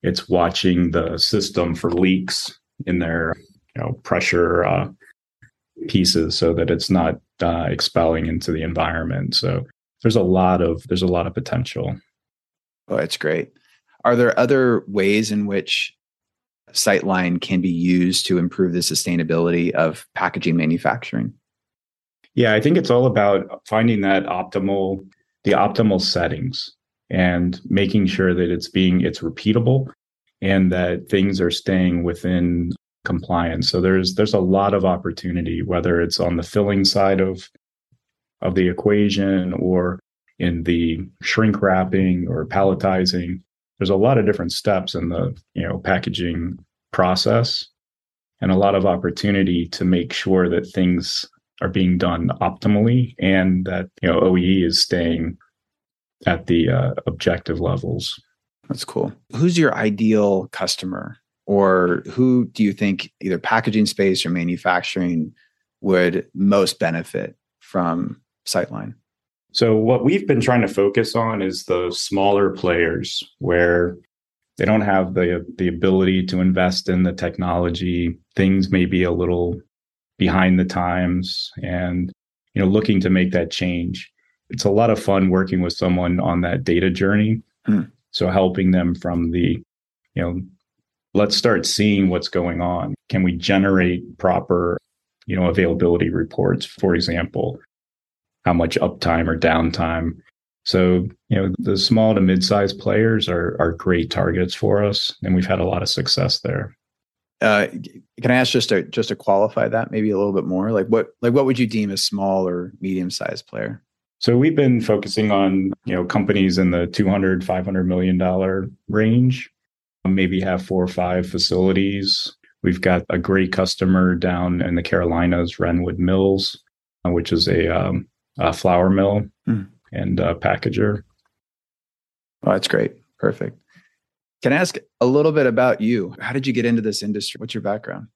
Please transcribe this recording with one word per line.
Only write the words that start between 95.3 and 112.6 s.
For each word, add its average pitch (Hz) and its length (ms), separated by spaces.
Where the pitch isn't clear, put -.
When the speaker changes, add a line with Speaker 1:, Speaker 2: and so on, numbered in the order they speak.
Speaker 1:
know, 90 120
availability 85 640
reports, - 560
for - 280
example? 85 640
How 90 80
much 85 280
uptime 82 460
or 82 120
downtime? 82 800
So, 92 440
you 104 80
know, 95 220
the 98 200
small 110 360
to 104 60
mid-sized 95 580
players 107 500
are, 87 300
are 85 140
great 85 380
targets 90 440
for 101 300
us, 104 260
and 95 120
we've 90 120
had 95 140
a 90 40
lot 92 180
of - 60
success - 520
there. - 360
Speaker 2:
Uh, 104 280
can 120 100
I 123 40
ask 127 180
just 120 160
to, 95 140
just - 260
to 101 80
qualify 107 520
that 110 220
maybe 107 200
a 98 80
little 101 160
bit 95 100
more? 95 280
Like 104 160
what, 117 200
like 120 100
what 135 140
would 131 120
you 123 80
deem 107 240
a 98 60
small 98 500
or 90 340